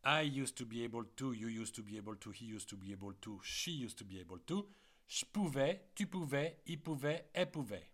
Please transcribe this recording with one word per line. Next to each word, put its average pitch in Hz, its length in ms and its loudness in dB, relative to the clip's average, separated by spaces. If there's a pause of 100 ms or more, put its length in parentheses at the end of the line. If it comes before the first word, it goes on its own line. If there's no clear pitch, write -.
I 151 180 8
used 139 360 2
to 127 80 -4
be 117 180 -2
able 113 220 -2 (100)
to, 131 160 -2
you 113 160 -2
used 113 280 -4
to 113 60 -8
be 104 140 -8
able 107 200 -6
to, 104 160 -10
he 117 140 -10
used 107 240 -8
to 101 60 -8
be 98 160 -8
able 98 300 -6
to, 104 220 -8
she - 280 -2
used 127 280 -2
to - 40 -10
be 95 160 -8
able 90 200 -10
to. 202 280 -2 (400)
Je - 180 0
pouvais, 160 540 4 (160)
tu 208 100 2
pouvais, 156 520 2 (100)
il 165 120 -2
pouvait, 147 540 0
elle 180 160 4
pouvait. 107 440 -4